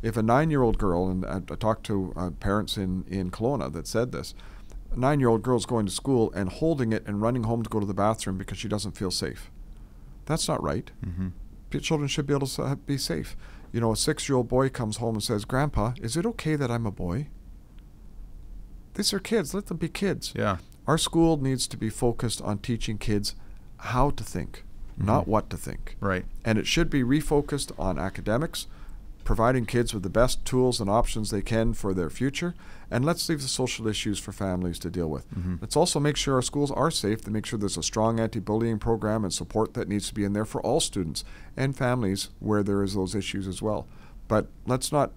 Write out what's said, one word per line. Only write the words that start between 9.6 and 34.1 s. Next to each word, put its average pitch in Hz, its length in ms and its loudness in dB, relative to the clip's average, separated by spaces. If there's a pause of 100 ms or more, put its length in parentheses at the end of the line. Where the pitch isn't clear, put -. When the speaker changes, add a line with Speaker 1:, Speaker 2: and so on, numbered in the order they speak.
Speaker 1:
That's 160 220 0
not - 160 0
right. 76 260 -2 (160)
Speaker 2:
Mm-hmm. 90 220 -4 (440)
Speaker 1:
P-, 147 100 -2
children 147 260 2
should 143 180 0
be 143 80 2
able 139 140 2
to - 160 -4
s-, 139 220 -2
be 143 120 -2
safe. - 380 -4 (380)
You 117 80 0
know, 113 100 4
a 110 60 2
six-year-old 131 500 2
boy 131 220 4
comes 110 280 -4
home 117 180 0
and 104 80 -2
says, 104 200 0
"Grandpa, 123 480 2 (100)
is 113 140 -4
it 170 120 0
okay 156 280 0
that 139 160 0
I'm 117 140 0
a 101 60 -2
boy?" 95 360 -2 (1700)
These 208 200 0
are 202 60 0
kids. 196 340 0
Let 202 140 -2
them 175 100 -4
be 160 120 -2
kids. - 460 -2
Speaker 2:
Yeah. 104 220 2 (300)
Speaker 1:
Our 151 100 4
school 165 400 4
needs 131 300 0
to 117 100 -8
be 110 120 -2
focused 117 520 0
on 101 180 -2
teaching 113 380 -2
kids 101 380 0 (420)
how 127 340 2
to 117 120 -2
think, - 400 -6 (340)
not 101 260 4
Speaker 2:
Mm-hmm. - 80 0
Speaker 1:
what 107 180 2
to - 80 -6
think. - 420 -6
Speaker 2:
Right. 95 260 0 (200)
Speaker 1:
And 110 120 4
it 98 100 0
should 170 220 4
be 139 140 2
refocused 143 720 2
on 85 220 0
academics, 104 680 -2 (580)
providing 120 400 4
kids 120 280 2
with 101 100 -2
the 98 60 -2
best 117 360 4
tools 127 340 4
and 101 100 0
options 110 420 2
they 101 100 0
can 113 320 4
for 104 200 0
their 87 180 0
future, 139 420 -2 (380)
and 120 120 2
let's 170 240 2
leave 151 140 0
the 135 60 -6
social 120 400 -2
issues 104 320 0